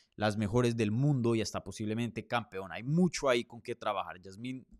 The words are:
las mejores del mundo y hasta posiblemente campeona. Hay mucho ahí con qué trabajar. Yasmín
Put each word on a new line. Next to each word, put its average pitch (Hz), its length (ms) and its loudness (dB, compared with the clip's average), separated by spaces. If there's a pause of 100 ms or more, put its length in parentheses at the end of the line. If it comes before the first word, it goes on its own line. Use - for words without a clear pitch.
(140)
las 104 220 0
mejores 117 400 2
del 110 140 2
mundo 120 440 4
y 113 60 2
hasta 98 240 -4
posiblemente 110 640 -6
campeona. 95 480 -6
Hay 95 80 -10
mucho 151 460 2
ahí 120 160 4
con 117 180 -20
qué 120 120 -6
trabajar. 90 460 -2
Yasmín 113 460 -12 (140)